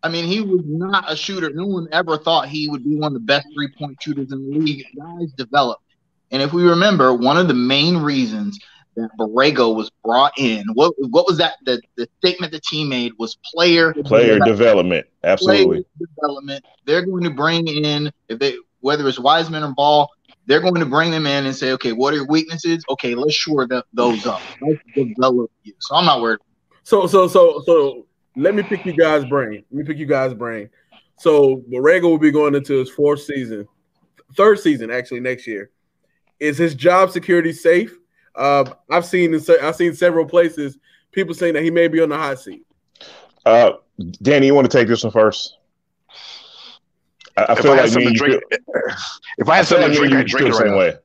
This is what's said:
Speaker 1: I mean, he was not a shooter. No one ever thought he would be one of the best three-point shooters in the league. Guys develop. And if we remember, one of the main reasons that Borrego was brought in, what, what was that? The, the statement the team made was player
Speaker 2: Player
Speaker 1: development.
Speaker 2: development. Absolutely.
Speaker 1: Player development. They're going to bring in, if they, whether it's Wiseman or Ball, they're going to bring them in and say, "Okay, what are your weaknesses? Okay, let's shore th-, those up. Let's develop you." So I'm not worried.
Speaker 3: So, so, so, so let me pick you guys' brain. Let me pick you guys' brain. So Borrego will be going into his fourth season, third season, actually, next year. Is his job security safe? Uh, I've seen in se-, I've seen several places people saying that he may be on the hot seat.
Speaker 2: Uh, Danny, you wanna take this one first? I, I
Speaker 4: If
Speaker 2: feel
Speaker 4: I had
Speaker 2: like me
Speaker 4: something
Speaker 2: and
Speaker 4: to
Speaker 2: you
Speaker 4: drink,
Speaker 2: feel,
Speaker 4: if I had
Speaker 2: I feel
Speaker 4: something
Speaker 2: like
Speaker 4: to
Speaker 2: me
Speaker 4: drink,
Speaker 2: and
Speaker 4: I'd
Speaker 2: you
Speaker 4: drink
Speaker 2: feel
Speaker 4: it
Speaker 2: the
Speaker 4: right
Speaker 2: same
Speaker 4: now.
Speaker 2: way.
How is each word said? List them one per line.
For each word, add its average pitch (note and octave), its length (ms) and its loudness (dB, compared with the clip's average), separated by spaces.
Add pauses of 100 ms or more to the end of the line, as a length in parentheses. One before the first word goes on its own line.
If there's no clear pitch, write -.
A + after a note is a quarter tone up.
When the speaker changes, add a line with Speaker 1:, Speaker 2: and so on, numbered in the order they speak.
Speaker 1:
I D#3+ 60 -4
mean, E3+ 160 -6
he F#3+ 160 -2
was F#3+ 240 -4
not F3 460 -4
a D#3 60 -6
shooter. E3+ 340 -8
No E3 160 -8
one F3+ 260 -6
ever E3 240 -2
thought D#3 320 -2
he D3+ 200 -6
would C#3+ 160 -8
be D3+ 120 -2
one D3+ 120 -2
of C#3+ 60 -6
the B2 120 -8
best C#3 280 0
three-point C#3+ 480 -10
shooters C#3 300 -8
in C3+ 180 -10
the D3 80 -4
league. D3 280 -4 (100)
Guys E3 360 -12
develop. B2+ 480 -4 (500)
And C3+ 100 -4
if C#3+ 120 -2
we F3 100 0
remember, E3+ 500 4
one B2 240 0
of F3+ 120 2
the C#3+ 60 2
main C#3 440 0
reasons A2 600 -4 (380)
that A2+ 220 -8
Borrego A#2+ 560 0
was A2 160 -6 (140)
brought B2+ 340 2
in, A2+ 260 -2 (100)
what, D#3 200 2 (160)
what E3+ 160 2
was F3+ 120 0
that? E3 160 -2 (100)
The, B2 180 -4 (140)
the A#2+ 120 -8 (100)
statement F3+ 340 -4
the D#3 80 -14
team D#3 280 -6
made A#2+ 300 -6
was A2+ 180 -10 (160)
player E3 400 4
Speaker 2:
Player A#2+ 460 4
Speaker 1:
development. G2+ 80 4
Speaker 2:
development. G2+ 600 2 (180)
Absolutely. G2 580 2
Speaker 1:
Player E3 340 -14
development. C#3 480 -8 (220)
They're E3 180 0
going F3+ 200 -4
to E3+ 60 -2
bring D#3+ 380 -2
in, D3+ 440 -4 (160)
if A2+ 100 -10
they, C3+ 180 -2 (240)
whether C#3+ 280 -2
it's A#2+ 100 -4
Wiseman D#3 460 0
or C#3+ 100 -8
Ball, C#3+ 340 2 (380)
they're D3 140 4
going F3+ 160 0
to E3 100 0
bring D#3 240 0
them D#3+ 160 -2
in C#3 200 -2
and C3+ 80 -4
say, C3 180 -4
"Okay, B2+ 200 -4
what C3 200 0
are D#3 40 -2
your C#3 100 -6
weaknesses? D#3+ 640 -2
Okay, C3 260 -4
let's C3+ 200 -2
shore C#3 340 -2
th-, B2 240 -6
those A#2 340 -2
up. G2+ 140 -6 (200)
Let's D3 200 -2 (160)
develop A#2+ 540 0 (120)
you." G#2 160 -20
So - 160 -10
I'm E3+ 120 2
not C#3 140 2
worried. A2+ 200 -2 (420)
Speaker 3:
So, F#3+ 240 0
so, F#3 220 4
so, F3 380 4
so C#3 400 0 (280)
let E3 200 0
me G3+ 100 -2
pick G3 200 -6
you F3+ 80 -6
guys' D#3 340 2
brain. A#2+ 440 -6
Let C3+ 80 -10
me D3+ 60 -8
pick D3 140 -10
you D3+ 80 -10
guys' C3 280 -2
brain. A2+ 340 -10 (500)
So C#3 520 4
Borrego D3+ 340 2
will E3 140 4
be D3+ 140 4
going D3 240 0
into C#3 220 -2
his C3 120 -4
fourth D3 300 0
season, A#2 480 -10 (640)
third G3+ 240 4
season, C3 320 -2
actually, B2 300 -8
next B2 260 -8
year. G2+ 240 -10 (720)
Is D3 180 -2
his E3 160 0
job F3+ 360 2
security E3+ 420 -2
safe? F3 440 0 (380)
Uh, C#3+ 300 2 (260)
I've F3 140 0
seen F3 300 0
in D#3 60 -2
se-, E3 200 4
I've D#3 160 -2
seen F3 180 0
several E3 300 2
places D3+ 540 0 (340)
people F3 220 -4
saying E3+ 200 -2
that D3+ 80 0
he E3 80 0
may E3+ 160 4
be D#3+ 140 2
on D#3+ 80 2
the D3 80 -4
hot C#3 240 -6
seat. - 240 -20 (800)
Speaker 2:
Uh, A2+ 280 6 (500)
Danny, C3+ 240 4
you C#3 80 4
wanna C3+ 140 4
take A#2+ 200 2
this A#2 160 0
one G#2+ 80 -4
first? - 460 0 (1800)
I, G2+ 60 0
I A#2 100 2
Speaker 4:
If A2+ 60 2
Speaker 2:
feel C#3 140 4
Speaker 4:
I C3+ 40 6
had C3 60 6
Speaker 2:
like A2+ 140 2
me B2 80 2
Speaker 4:
something - 20 2
Speaker 2:
and A#2 100 2
Speaker 4:
to C#3+ 80 -2
Speaker 2:
you C#3+ 60 2
Speaker 4:
drink, - 200 0
Speaker 2:
feel, - 320 -6 (560)
Speaker 4:
if A2+ 100 -2
I D#3+ 80 4
had F#3 80 4
Speaker 2:
I - 40 -6
feel F3+ 100 4
Speaker 4:
something D3+ 100 4
Speaker 2:
like D3 80 2
Speaker 4:
to D3 60 2
Speaker 2:
me C#3 60 2
Speaker 4:
drink, C3+ 40 4
Speaker 2:
and C3+ 60 4
Speaker 4:
I'd B2+ 40 2
Speaker 2:
you A2+ 160 -4
Speaker 4:
drink - 0 -
Speaker 2:
feel C3+ 80 2
Speaker 4:
it A#2+ 40 2
Speaker 2:
the A2+ 80 0
Speaker 4:
right A2 60 2
Speaker 2:
same G2+ 80 2
Speaker 4:
now. G2 60 2
Speaker 2:
way. F2 260 2